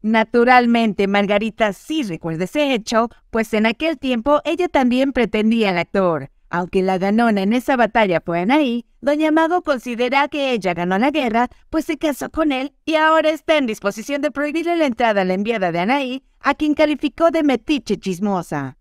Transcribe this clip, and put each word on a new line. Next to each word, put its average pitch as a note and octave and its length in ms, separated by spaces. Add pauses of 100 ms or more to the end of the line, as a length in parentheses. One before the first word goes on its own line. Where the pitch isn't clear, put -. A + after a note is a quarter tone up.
Naturalmente, A3+ 1040
Margarita G3+ 680
sí D#4 280
recuerda E3 420
ese C#4+ 280
hecho, A3+ 380 (200)
pues A3 220
en G#3+ 140
aquel D4 320
tiempo C4 460
ella E4+ 240
también C4 440
pretendía A3 560
al F3 100
actor. E3+ 520 (180)
Aunque F3+ 320
la F#3+ 160
ganona G3+ 460
en G3 100
esa C4 240
batalla G#3+ 480
fue E3+ 160
Anaí, A#3+ 460 (160)
doña D4+ 300
Mago E4 300
considera B3 680
que C#4 240
ella F#3+ 200
ganó F3 260
la C4 120
guerra, B3 380 (200)
pues D#4 160
se D#4 140
casó C#4+ 320
con D#4 220
él C4 200 (140)
y D#4 80
ahora D#4 360
está D#4 280
en C4+ 80
disposición A3 560
de D4 80
prohibirle D#4+ 460
la D#4+ 100
entrada A3+ 360
a - 20
la F#3 100
enviada G3+ 380
de E3+ 80
Anaí, B3+ 440 (160)
a C#4 140
quien D4+ 180
calificó D4+ 600
de D#4+ 100
metiche C4+ 560
chismosa. E3+ 840